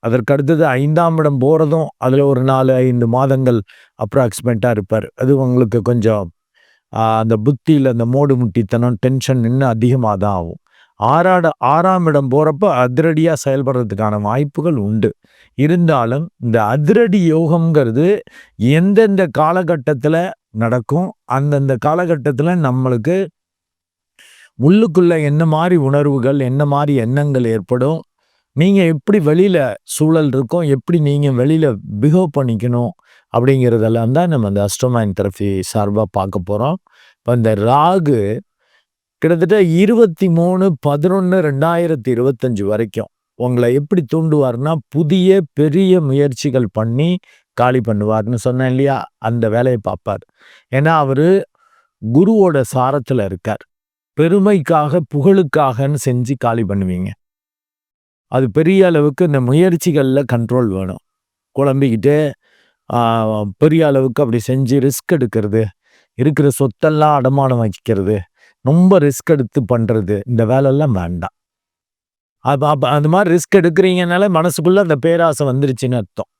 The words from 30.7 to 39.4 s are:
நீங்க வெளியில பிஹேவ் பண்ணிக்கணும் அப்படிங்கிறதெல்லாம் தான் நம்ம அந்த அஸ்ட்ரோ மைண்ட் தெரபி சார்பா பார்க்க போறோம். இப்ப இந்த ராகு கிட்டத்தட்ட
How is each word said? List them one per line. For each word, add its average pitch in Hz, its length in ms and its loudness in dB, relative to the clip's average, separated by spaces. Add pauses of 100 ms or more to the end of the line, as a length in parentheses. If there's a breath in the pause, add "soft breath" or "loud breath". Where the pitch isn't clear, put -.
நீங்க 143 320 0
வெளியில 147 360 2 (320)
பிஹேவ் 156 340 2
பண்ணிக்கணும் 120 580 -2 (420 soft breath)
அப்படிங்கிறதெல்லாம் 117 840 2
தான் 170 160 0
நம்ம 120 160 0
அந்த 101 160 0
அஸ்ட்ரோ 113 280 -2
மைண்ட் 110 260 0
தெரபி 101 320 -4 (160)
சார்பா 104 460 -2
பார்க்க 95 360 -4
போறோம். 120 300 -2 (340 soft breath)
இப்ப - 240 -4
இந்த 113 160 2 (120)
ராகு 147 560 2 (1040)
கிட்டத்தட்ட 170 360 2 (160)